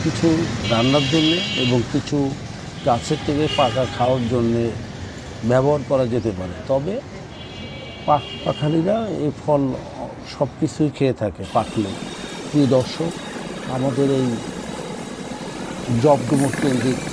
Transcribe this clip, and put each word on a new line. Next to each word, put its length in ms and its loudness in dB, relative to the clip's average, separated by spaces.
কিছু 240 2
রান্নার 420 4
জন্যে 260 4
এবং 160 4
কিছু 260 0
গাছের 400 2
থেকে 220 2
পাকা 280 4
খাওয়ার 320 2
জন্যে 340 2
ব্যবহার 400 4
করা 160 4
যেতে 340 0
পারে। 160 -6
তবে 260 0
পাখ-, 400 0
পাখালিরা 520 2
এই 240 -2
ফল 160 4
সব 160 0
কিছুই 300 2
খেয়ে 240 2
থাকে 300 -4
পাকলে। 360 0
প্রিয় 180 4
দর্শক, 440 2
আমাদের 360 2
এই 160 4
জবডুমুর 580 4
কেন্দ্রিক 380 2